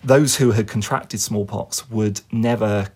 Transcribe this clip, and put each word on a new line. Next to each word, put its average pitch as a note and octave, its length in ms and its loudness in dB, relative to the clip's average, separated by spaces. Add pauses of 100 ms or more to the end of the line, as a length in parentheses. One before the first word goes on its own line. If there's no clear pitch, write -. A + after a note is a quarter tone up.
those C3+ 320 4
who B2 160 4
had G#2 160 0
contracted - 520 -4
smallpox G2+ 680 -6
would G#2+ 320 -2 (100)
never A2 640 0